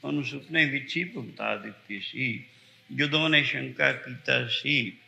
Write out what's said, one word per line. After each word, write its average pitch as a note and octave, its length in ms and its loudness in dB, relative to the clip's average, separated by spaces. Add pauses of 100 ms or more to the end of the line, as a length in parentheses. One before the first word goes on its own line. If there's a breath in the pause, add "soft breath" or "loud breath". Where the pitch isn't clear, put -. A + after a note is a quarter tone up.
ਉਹਨੂੰ D3 200 0
ਸੁਪਨੇ C#3+ 420 2
ਵਿੱਚ C3+ 320 -2
ਹੀ E3 60 0
ਭੁਗਤਾ A2 520 -6
ਦਿੱਤੀ G#2 440 -10
ਸੀ। A#2+ 440 -4 (520 soft breath)
ਜਦੋਂ D3 280 2
ਉਹਨੇ D3+ 200 6
ਸ਼ੰਕਾ C3 480 2
ਕੀਤਾ B2+ 560 -2
ਸੀ C3 440 0 (160)